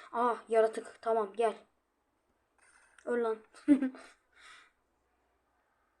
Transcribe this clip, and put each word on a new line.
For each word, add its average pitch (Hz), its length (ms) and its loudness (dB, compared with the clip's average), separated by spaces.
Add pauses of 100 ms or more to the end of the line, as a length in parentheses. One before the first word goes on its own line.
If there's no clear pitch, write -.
(120)
Aa 233 240 0 (120)
yaratık, 220 540 0
tamam 220 320 -2
gel. 214 220 0 (1500)
Öl 240 180 -2
lan. 220 140 -2 (300)
<laughs> 269 260 4 (2000)